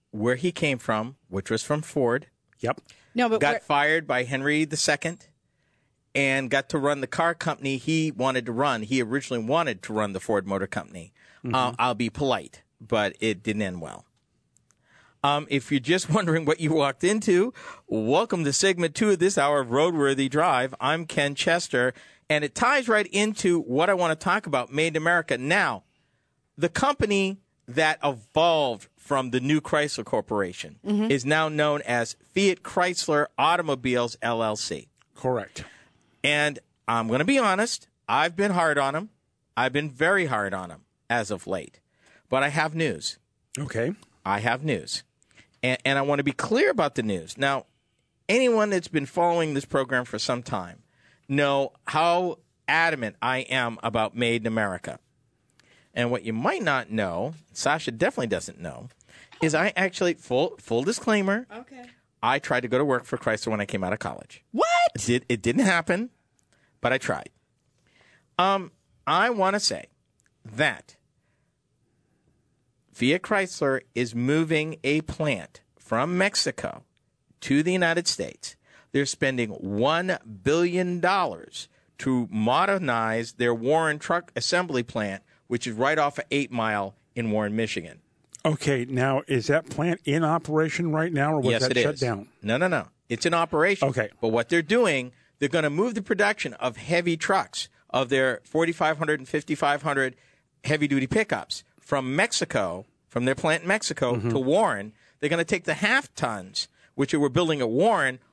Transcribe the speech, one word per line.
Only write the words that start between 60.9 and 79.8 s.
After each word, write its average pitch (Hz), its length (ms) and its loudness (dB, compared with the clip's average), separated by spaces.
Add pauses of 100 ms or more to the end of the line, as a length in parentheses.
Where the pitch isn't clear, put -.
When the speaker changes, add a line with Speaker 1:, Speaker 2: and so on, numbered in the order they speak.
Speaker 3:
Okay. 247 320 -18 (380)
Speaker 1:
I 127 160 2
tried 131 220 0
to 123 80 -6
go 123 100 2
to 143 60 2
work 131 200 0
for - 140 -6
Chrysler 110 300 -2
when 110 120 0
I 101 60 -2
came 101 160 -4
out 92 100 -2
of - 60 -4
college. - 540 -12
Speaker 3:
What? 247 140 2 (280)
Speaker 1:
It 113 80 -8
did, 120 260 0
it 113 140 -2
didn't 185 220 2
happen, 185 460 0 (720)
but 123 120 2
I 131 60 0
tried. 78 320 -6 (1080)
Um, 190 320 0 (360)
I 185 240 2
wanna 202 300 0
say - 260 -4 (580)
that 113 520 -4 (2000)
Fiat 143 300 0
Chrysler 156 580 -2 (140)
is 117 200 -2
moving 156 680 0
a 147 180 0
plant 139 580 -4 (160)
from 151 420 -2
Mexico - 640 -2 (560)
to 139 220 2
the 175 100 0
United 170 340 2
States. - 500 -6 (360)
They're 139 140 2
spending 127 440 -2
one 143 680 0 (240)